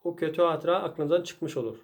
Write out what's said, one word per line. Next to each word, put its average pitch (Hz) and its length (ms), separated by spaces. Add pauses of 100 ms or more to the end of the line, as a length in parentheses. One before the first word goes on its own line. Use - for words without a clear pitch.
O 170 120
kötü 160 260
hatıra 170 420
aklınızdan 160 380
çıkmış 151 360
olur. 113 260